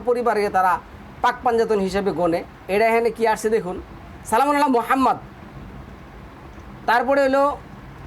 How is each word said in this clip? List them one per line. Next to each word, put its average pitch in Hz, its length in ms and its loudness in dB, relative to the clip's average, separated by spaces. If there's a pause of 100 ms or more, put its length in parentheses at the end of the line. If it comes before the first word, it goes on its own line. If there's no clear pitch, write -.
পরিবারকে 226 440 2
তারা 185 300 2 (420)
পাক 240 220 2
পাঞ্জাতন 226 360 2
হিসেবে 190 320 0
গণে। 170 320 0 (240)
এটা 208 200 4
এখানে 233 220 4
কি 226 180 0
আসছে 214 220 0
দেখুন, 185 320 -2 (440)
সালামুন 277 300 2
আলা 285 120 4
মুহাম্মদ, 247 500 2 (1700)
তারপরে 277 380 4
হলো 277 340 2 (500)